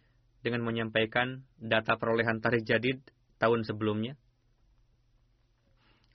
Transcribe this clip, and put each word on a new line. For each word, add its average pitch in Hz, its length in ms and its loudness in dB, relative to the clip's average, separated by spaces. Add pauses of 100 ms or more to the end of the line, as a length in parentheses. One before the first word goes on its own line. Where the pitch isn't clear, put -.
(460)
dengan 120 160 -2
menyampaikan 113 800 -2 (160)
data 113 400 0
perolehan 113 400 0
Tari 117 240 0
Jadid 120 400 0 (400)
tahun 113 240 4
sebelumnya. 110 480 -2 (2000)